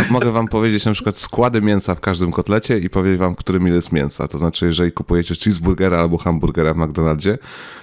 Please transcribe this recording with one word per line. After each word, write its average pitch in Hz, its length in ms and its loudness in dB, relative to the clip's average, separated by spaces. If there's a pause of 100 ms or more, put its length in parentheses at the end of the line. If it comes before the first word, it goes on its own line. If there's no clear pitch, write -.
mogę 120 220 2
wam 113 160 0
powiedzieć 110 380 0
na 113 60 2
przykład 101 260 -4
składy 117 440 0
mięsa 101 340 2
w - 40 -6
każdym 87 320 -2
kotlecie 101 480 0
i 92 100 -2
powiedzieć 95 300 2
wam, 90 160 0
który 92 240 0
mil 90 140 2
jest 87 180 0
mięsa. 73 360 -2
To - 100 -8
znaczy, 82 280 0
jeżeli 85 260 2
kupujecie 87 440 -2
cheeseburgera 90 640 0
albo 85 180 2
hamburgera 78 560 0
w 78 40 -6
McDonaldzie, 80 600 0 (460)